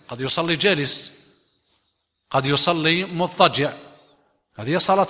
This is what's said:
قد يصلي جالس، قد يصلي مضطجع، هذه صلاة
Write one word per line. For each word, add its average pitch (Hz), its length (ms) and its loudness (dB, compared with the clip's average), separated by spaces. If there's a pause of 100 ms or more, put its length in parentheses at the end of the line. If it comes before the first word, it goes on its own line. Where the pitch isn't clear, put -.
قد 123 120 -10
يصلي 165 360 -2
جالس، 147 560 -2 (1160)
قد 135 160 0
يصلي 165 580 2
مضطجع، 165 680 0 (840)
هذه 127 200 -4
صلاة 190 340 2